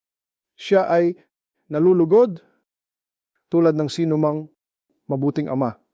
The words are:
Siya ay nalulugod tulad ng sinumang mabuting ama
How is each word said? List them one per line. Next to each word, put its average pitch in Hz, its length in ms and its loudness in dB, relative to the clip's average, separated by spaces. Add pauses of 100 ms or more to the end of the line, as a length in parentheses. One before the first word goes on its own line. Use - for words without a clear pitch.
(600)
Siya 196 320 2
ay 170 240 0 (560)
nalulugod 175 720 2 (1040)
tulad 170 240 2
ng 151 160 -2
sinumang 156 560 -2 (640)
mabuting 143 400 -4
ama 131 320 -4 (140)